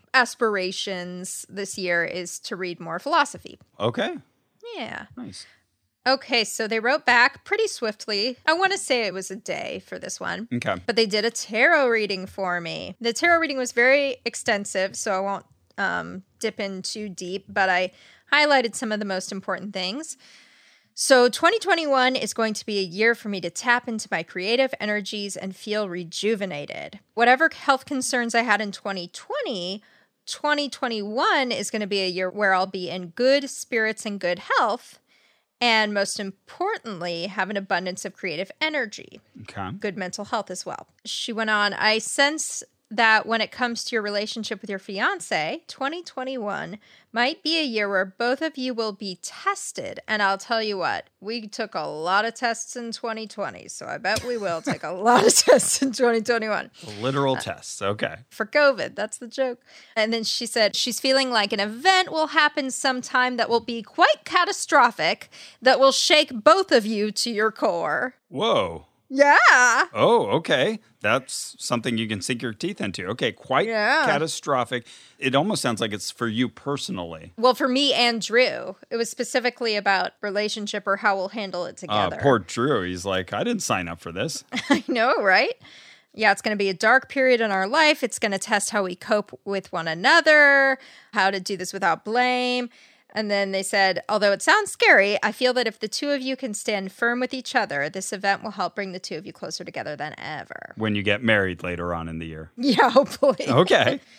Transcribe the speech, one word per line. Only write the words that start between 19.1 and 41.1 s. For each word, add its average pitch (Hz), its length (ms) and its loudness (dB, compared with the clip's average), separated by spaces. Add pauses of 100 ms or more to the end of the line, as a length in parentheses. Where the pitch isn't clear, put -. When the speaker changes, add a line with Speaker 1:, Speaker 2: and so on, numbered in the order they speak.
Speaker 1:
important 196 420 -8
things. 196 420 -6 (840)
So 247 300 6
twenty 339 320 2
twenty-one 277 560 2
is 208 180 -4
going 220 200 -2
to - 120 -10
be 208 140 -4
a 196 40 0
year 208 320 2
for 226 120 -10
me 196 140 -4
to 175 80 -6
tap 240 400 0
into 220 200 -8
my 170 140 -4
creative 233 560 2
energies 208 560 -4
and 190 180 -8
feel 208 360 -4
rejuvenated. 180 1080 -4 (160)
Whatever 262 380 6
health - 320 0
concerns 254 480 -4
I 233 100 2
had 214 180 2
in 208 100 -6
twenty 190 380 -8
twenty, 214 760 -8 (420)
twenty 294 440 -2
twenty-one 247 800 -2
is 214 180 -4
gonna 214 180 -4
be 196 140 -2
a 190 60 0
year 185 220 -2
where 196 240 2
I'll 185 140 4
be 185 220 -6
in 180 200 -8
good 269 400 2
spirits 220 560 -4
and 202 160 -6
good 180 180 -2 (180)
health, 240 420 -2 (600)
and 220 340 4
most 202 240 -2
importantly, 196 1120 -6
have 190 220 -4
an 208 80 -6
abundance 185 480 -4
of 185 100 -10
creative 180 340 -8 (120)
energy. 294 580 -6 (220)
Speaker 2:
Okay. 98 360 -10
Speaker 1:
Good - 200 -6
mental 180 260 -8
health 214 260 -6
as 185 160 -12
well. - 220 -12 (160)
She - 300 -8